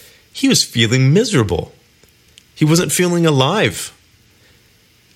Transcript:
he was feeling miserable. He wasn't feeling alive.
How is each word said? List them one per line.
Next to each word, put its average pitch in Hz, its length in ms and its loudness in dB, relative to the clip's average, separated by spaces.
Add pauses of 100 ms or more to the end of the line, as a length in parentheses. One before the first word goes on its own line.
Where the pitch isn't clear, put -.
(320)
he - 160 -2
was 220 160 2
feeling 131 480 0
miserable. 151 600 0 (840)
He 156 80 -2
wasn't 165 260 0
feeling 175 340 0
alive. 147 720 -2 (1200)